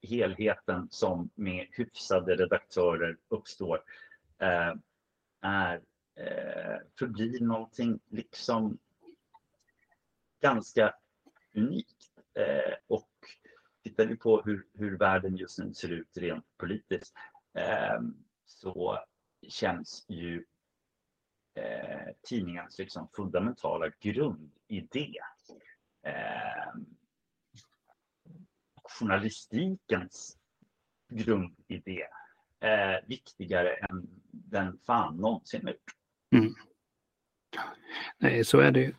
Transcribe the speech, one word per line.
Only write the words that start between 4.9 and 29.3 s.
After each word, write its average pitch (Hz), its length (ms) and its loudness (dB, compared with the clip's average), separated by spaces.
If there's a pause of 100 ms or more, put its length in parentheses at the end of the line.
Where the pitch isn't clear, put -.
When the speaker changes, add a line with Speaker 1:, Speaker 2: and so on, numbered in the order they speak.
Speaker 1:
är, 95 400 0 (340)
eh, - 640 -6 (220)
förblir 117 420 -2
någonting 113 580 0 (100)
liksom 110 680 -2 (1600)
ganska 113 520 4 (600)
unikt. - 420 -2 (380)
Eh, 71 400 2 (140)
och - 220 -2 (720)
tittar 110 220 2
vi 113 120 -2
på 110 280 6
hur, 104 280 -2
hur 98 240 -4
världen 95 400 4
just 92 220 -8
nu - 140 -6
ser 87 180 -6
ut 85 260 -8
rent 85 280 -4 (120)
politiskt, 92 560 -6 (400)
eh, - 480 0 (440)
så 95 540 -4 (480)
känns - 600 -4
ju, 85 380 -6 (1120)
eh, - 520 -8 (220)
tidningens 87 480 -6
liksom 95 360 -10
fundamentala 90 760 -2 (100)
grundidé, 120 1120 -4 (920)
eh, - 680 -6 (2250)
journalistikens 113 1400 -2 (760)